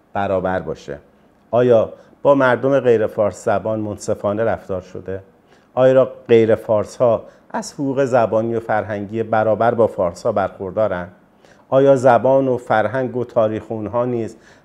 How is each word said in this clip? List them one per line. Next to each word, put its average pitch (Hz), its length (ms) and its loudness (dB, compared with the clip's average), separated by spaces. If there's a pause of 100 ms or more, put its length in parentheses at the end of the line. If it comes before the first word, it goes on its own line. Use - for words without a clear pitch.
(120)
برابر 95 480 -2
باشه. 73 380 -10 (520)
آیا 113 420 4 (300)
با 143 120 4
مردم 131 460 2
غیر 117 260 2
فارس 104 380 -2
زبان 110 360 -2
منصفانه 104 640 -4
رفتار 95 360 -6
شده؟ 95 420 -14 (520)
آیا 131 380 4 (160)
غیر 113 260 6
فارس 104 420 -2
ها 113 280 0 (260)
از - 220 -10
حقوق 135 320 -2
زبانی 113 500 0
و 113 60 -4
فرهنگی 107 600 -4
برابر 110 520 0
با 110 120 2
فارس 87 360 -4
ها 120 100 -2
برخوردارن؟ 95 760 -4 (640)
آیا 139 260 4
زبان 131 520 4
و 127 80 0
فرهنگ 117 600 -2
و 120 80 -4
تاریخ 110 440 -2
اونها 110 360 -4
نیز 120 320 -6 (280)